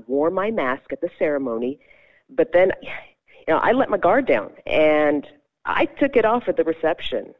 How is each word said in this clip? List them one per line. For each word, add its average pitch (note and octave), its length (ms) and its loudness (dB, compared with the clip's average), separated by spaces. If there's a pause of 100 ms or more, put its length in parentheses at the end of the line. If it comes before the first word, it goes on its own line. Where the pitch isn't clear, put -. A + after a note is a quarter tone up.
wore C#3+ 220 0
my F#3+ 220 -2
mask C3+ 420 -4
at C3+ 80 -10
the F3 80 -4 (100)
ceremony, C3+ 600 -4 (500)
but D#3 240 -2
then, F#3 200 4 (100)
you - 720 -8
know, D3 40 2
I - 140 2
let C4 160 2
my G3+ 80 -2
guard A3 300 2
down, A2 240 0 (160)
and D3+ 600 2 (380)
I - 200 -2
took C4+ 320 -2
it A3 80 4
off A#3 240 0
at E3+ 80 -2
the E3 80 2
reception, D#3 760 -4